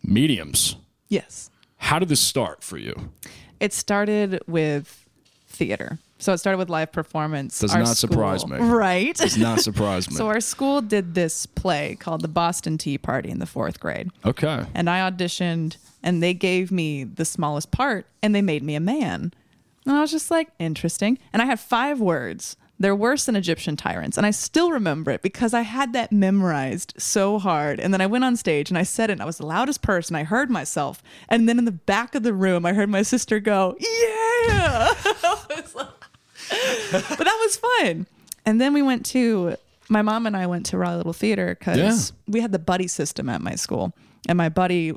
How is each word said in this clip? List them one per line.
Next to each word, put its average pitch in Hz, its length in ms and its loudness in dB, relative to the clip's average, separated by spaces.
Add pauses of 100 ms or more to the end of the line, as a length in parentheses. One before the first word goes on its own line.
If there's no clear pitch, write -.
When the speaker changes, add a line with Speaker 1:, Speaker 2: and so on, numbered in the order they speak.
Speaker 1:
mediums. 101 720 0 (320)
Speaker 2:
Yes. - 400 -4 (280)
Speaker 1:
How - 220 0
did 180 100 0
this 147 120 2
start 98 420 -2
for - 140 -10
you? - 340 -10 (500)
Speaker 2:
It 208 120 -2
started 208 720 0
with 151 600 -2 (400)
theater. - 520 -4 (200)
So - 140 0
it 175 60 2
started 190 200 0
with 185 100 -2
live 160 240 -2
performance. 156 680 -4
Speaker 1:
Does 101 140 2
Speaker 2:
Our 113 100 4
Speaker 1:
not 117 120 2
surprise 101 460 2
Speaker 2:
school 71 160 -8
Speaker 1:
me. - 20 -
Speaker 2:
Right? 226 560 2
Speaker 1:
Does - 220 2
not 113 220 2
surprise 98 500 0
Speaker 2:
<laughs> - 0 -
Speaker 1:
me. 71 60 -6
Speaker 2:
So 220 100 -2
our 214 140 0
school 277 400 0
did 202 340 -2
this 175 320 -2
play 147 520 -2
called 165 240 -6
The 160 60 -4
Boston 170 500 -2
Tea 156 200 -4
Party - 320 -4
in 82 80 -6
the 165 80 -6
fourth - 340 -6
grade. - 300 -6 (140)
Speaker 1:
Okay. 151 400 -2 (100)
Speaker 2:
And 170 160 0
I 185 180 0
auditioned, 175 680 -2 (260)
and 175 200 0
they 180 120 2
gave 185 380 0
me 151 320 -2
the 165 200 -4
smallest 151 460 -4
part, 247 360 -2 (160)
and 214 120 4
they 202 80 4
made 156 220 2
me 147 100 -2
a 147 60 -2
man. 175 520 0 (540)
And 269 100 4
I 294 40 4
was 302 100 2
just 311 200 -4
like, 330 180 2 (100)
"Interesting." 170 600 0 (140)
And 208 80 2
I 240 60 2
had 262 140 0
five 269 400 0
words. 143 560 -2 (240)
"They're 196 140 4
worse 233 300 0
than 233 120 0
Egyptian 170 380 0
tyrants." 87 440 -4
And 208 80 4
I 214 60 2
still 339 380 2
remember 160 420 0
it - 100 -4
because 247 320 0
I 233 80 2
had 233 320 -2
that 240 180 0
memorized 185 840 2
so 202 400 2
hard. 156 420 0
And 190 140 2
then 185 80 2
I 190 40 2
went 240 180 2
on 247 120 2
stage 151 340 0
and 180 60 0
I 165 60 2
said 226 260 0
it, 208 60 0
and 135 80 -6
I - 20 -4
was 160 140 -8
the 151 80 -8
loudest 220 360 -2
person. 175 320 0
I 151 100 -2
heard 240 260 0
myself. 147 520 -2 (260)
And 226 200 4
then 233 100 4
in 240 60 2
the 233 80 0
back 196 420 0
of 269 80 0
the 226 120 2
room, 185 320 2
I 180 80 2
heard 202 160 2
my 202 120 2
sister 220 380 0
go, 202 380 2
"Yeah!" 381 100 -6
<laughs> 453 600 2
I 359 920 2 (180)
was - 120 -20
like, 277 140 -10 (1200)
but 302 100 -4
that 392 260 2
was 427 120 0
fun. 285 500 0 (400)
And 220 140 4
then 269 120 4
we 294 100 4
went 262 240 2
to, 220 500 2 (320)
my 214 140 4
mom 220 240 0
and 208 100 -2
I 185 100 -2
went 175 200 -4
to 185 120 -2
Raleigh 175 200 0
Little 170 140 -4
Theater 190 420 0
'cause 175 240 -2
Speaker 1:
Yeah. 202 380 2 (100)
Speaker 2:
we 214 140 0
had 226 120 -2
the 190 60 0
buddy 180 300 0
system - 400 -4
at 113 140 -4
my - 120 -6
school. 92 380 -4 (360)
And 175 100 2
my 165 100 2
buddy 170 480 0